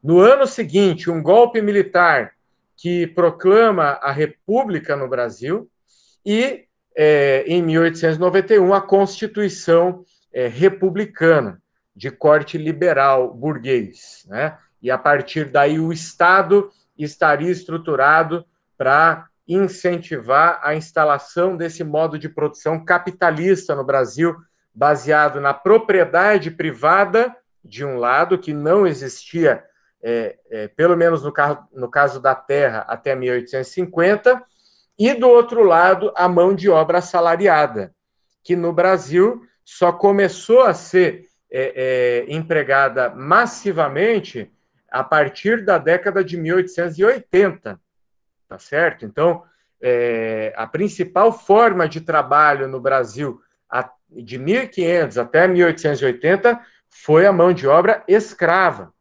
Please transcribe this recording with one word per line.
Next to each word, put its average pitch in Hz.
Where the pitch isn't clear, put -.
No 165
ano 262
seguinte, 175
um 165
golpe 220
militar 180
que 175
proclama 175
a 139
República 156
no 135
Brasil 127
e, 233
é, 143
em 175
mil 165
oitocentos 165
e 156
noventa 190
e 208
um, 185
a 196
Constituição, 190
é, 127
republicana, 165
de 139
corte 151
liberal 143
burguês, 120
né? 139
E, 123
a 127
partir 147
daí, 143
o 160
Estado 185
estaria 151
estruturado 160
pra 151
incentivar 170
a 151
instalação 156
desse 165
modo 156
de 151
produção 156
capitalista 175
no 139
Brasil, 135
baseado 147
na 139
propriedade 190
privada, 180
de 113
um 135
lado, 143
que 156
não 160
existia, 139
é, 117
é, 107
pelo 175
menos 165
no 143
ca-, 147
no 123
caso 139
da 131
terra, 139
até 131
mil 127
oitocentos 127
e -
cinquenta, 190
e, 233
do 240
outro 233
lado, 180
a 180
mão 180
de 190
obra 180
assalariada, 165
que 180
no 170
Brasil 180
só -
começou 202
a 214
ser, 170
é, 127
é, 139
empregada 139
massivamente 160
a 131
partir 190
da 185
década 180
de 170
mil 170
oitocentos 175
e 185
oitenta, 202
tá 95
certo? 156
Então, 165
é, 113
a 113
principal 190
forma 202
de 165
trabalho 147
no 131
Brasil, 127
a, 123
de 120
mil 185
e 247
quinhentos 165
até 156
mil 180
oitocentos 156
e 135
oitenta, 185
foi 160
a 202
mão 180
de 180
obra 180
escrava. 175